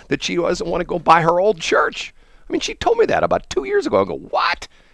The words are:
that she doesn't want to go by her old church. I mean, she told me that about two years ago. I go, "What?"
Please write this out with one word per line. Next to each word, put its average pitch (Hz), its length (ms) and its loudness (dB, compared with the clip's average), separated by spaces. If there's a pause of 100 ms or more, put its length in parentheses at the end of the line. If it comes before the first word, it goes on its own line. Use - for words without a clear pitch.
that 143 140 -4
she 185 120 -4
doesn't 175 320 -2
want 175 140 -2
to 180 40 -6
go 180 140 -4
by 165 220 6
her 170 180 2
old 196 200 2
church. - 540 0 (340)
I - 60 -14
mean, - 80 -2
she - 140 -6
told - 220 0
me 440 100 4
that 80 160 2
about - 260 0
two - 140 -2
years 392 240 -2
ago. 202 120 2
I 196 60 2
go, 180 120 -6
"What?" - 500 -4 (260)